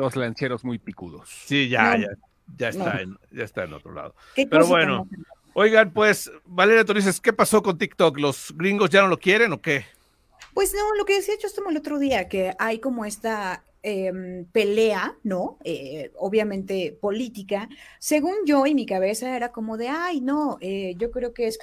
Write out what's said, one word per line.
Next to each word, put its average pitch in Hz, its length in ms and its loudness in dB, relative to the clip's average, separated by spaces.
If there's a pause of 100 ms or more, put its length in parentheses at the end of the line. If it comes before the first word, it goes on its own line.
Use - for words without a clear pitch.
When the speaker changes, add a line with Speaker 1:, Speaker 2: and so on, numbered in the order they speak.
Speaker 1:
dos 131 140 -2
lancheros 123 480 -4
muy 120 140 -6
picudos. - 500 -16 (160)
Speaker 2:
Sí, 139 240 0
ya, 110 300 4
Speaker 3:
No. 107 40 0
Speaker 2:
ya, 101 60 -4 (480)
ya 120 140 -4
está 165 240 -4
Speaker 3:
No. 95 60 -4
Speaker 2:
en, 95 180 -12 (140)
ya 120 120 -8
está 98 200 -8
en 76 100 -12
otro 78 180 -18
lado. 73 220 -14 (200)
Speaker 3:
Qué 269 120 2
Speaker 2:
Pero 311 160 6
Speaker 3:
cosa 175 180 6
tan 156 80 4
Speaker 2:
bueno, 135 220 -2
Speaker 3:
loca. - 200 -16 (220)
Speaker 2:
oigan, 220 400 6
pues, 214 400 2 (140)
Valeria 202 400 4
Torices, 202 340 2
¿qué 220 140 2
pasó 208 280 4
con 185 140 0
TikTok? 160 420 2
¿Los 147 380 -2
gringos 196 320 2
ya 196 140 6
no 196 60 4
lo 170 100 2
quieren 208 340 2
o 117 80 -6
qué? 143 240 -2 (680)
Speaker 3:
Pues 392 180 0
no, 415 240 -2
lo 403 80 -2
que 403 120 0
decía 392 220 -2
Chóstomo 403 300 -8
el 320 80 -2
otro 294 220 -6
día, 247 320 0
que 185 280 -2
hay 226 200 -2
como 233 260 -4
esta, 208 580 -6 (240)
em, 185 600 -6
pelea, 208 680 0 (100)
¿no? 190 380 -4
Eh, 139 540 -8
obviamente 196 840 -2
política. 208 680 -4 (300)
Según 302 360 0 (120)
yo 285 200 4
y 302 80 2
mi 247 120 0
cabeza 220 500 -2
era 240 160 -6
como 220 240 -8
de, 233 120 -6
"Ay, 330 340 -4
no, 285 400 0
eh, 190 340 -6
yo 233 140 -4
creo 247 240 -6
que 233 140 -2
es 220 140 -6